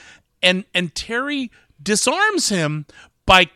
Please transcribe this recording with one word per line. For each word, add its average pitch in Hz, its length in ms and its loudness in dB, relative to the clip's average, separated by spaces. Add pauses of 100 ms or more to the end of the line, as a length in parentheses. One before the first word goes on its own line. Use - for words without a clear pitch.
(420)
and, 185 220 2 (100)
and 180 200 -4
Terry 269 560 -6 (320)
disarms 320 680 0
him 151 340 -2 (420)
by 185 300 6